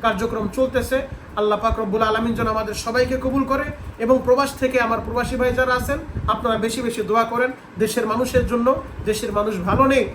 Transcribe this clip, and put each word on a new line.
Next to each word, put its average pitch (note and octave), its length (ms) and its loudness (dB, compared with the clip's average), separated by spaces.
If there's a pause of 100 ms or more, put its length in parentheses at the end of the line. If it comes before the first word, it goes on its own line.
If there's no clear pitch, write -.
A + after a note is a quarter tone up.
কার্যক্রম A3 420 0 (120)
চলতেছে। B3+ 400 0 (420)
আল্লাহ G#3 240 2
পাক A3+ 140 2
রব্বুল A3 320 0
আলামিন A3+ 280 0
যেন A#3 180 0
আমাদের G#3+ 200 -4 (100)
সবাইকে B3 380 0
কবুল C4+ 280 2
করে C4+ 140 0 (380)
এবং B3 120 6 (100)
প্রবাস C4 240 4 (120)
থেকে B3+ 240 2
আমার A3+ 200 -2
প্রবাসী A#3 320 -2
ভাই B3 220 2
যারা B3+ 200 2
আছেন C4 200 -2 (340)
আপনারা A3+ 220 0 (100)
বেশি A#3 220 -2
বেশি A3+ 220 -4
দোয়া A3+ 220 4
করেন B3+ 180 0 (340)
দেশের A3 280 0
মানুষের B3 400 2
জন্য, A#3+ 160 2 (420)
দেশের G#3+ 280 -2
মানুষ G#3+ 160 0 (140)
ভালো B3+ 160 4 (100)
নেই B3+ 100 4 (100)